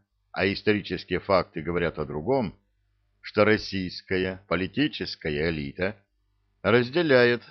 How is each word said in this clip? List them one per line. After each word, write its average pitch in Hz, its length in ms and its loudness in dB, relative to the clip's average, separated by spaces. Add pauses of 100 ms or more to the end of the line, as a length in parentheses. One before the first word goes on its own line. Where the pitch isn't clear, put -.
(320)
а 92 140 -2
исторические 92 720 -2
факты 87 420 0
говорят 85 380 -2
о 76 60 -4
другом, 80 540 -2 (640)
что - 240 2
российская 92 1000 -2
политическая 87 1000 -2
элита 80 460 -4 (680)
разделяет 123 880 4